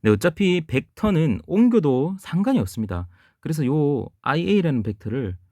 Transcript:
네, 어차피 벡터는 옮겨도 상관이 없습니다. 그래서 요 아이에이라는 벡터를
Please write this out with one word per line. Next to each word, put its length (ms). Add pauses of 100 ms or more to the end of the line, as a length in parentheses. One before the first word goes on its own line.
네, 100
어차피 560
벡터는 800
옮겨도 720
상관이 400
없습니다. 480 (320)
그래서 260
요 420 (140)
아이에이라는 600
벡터를 540 (140)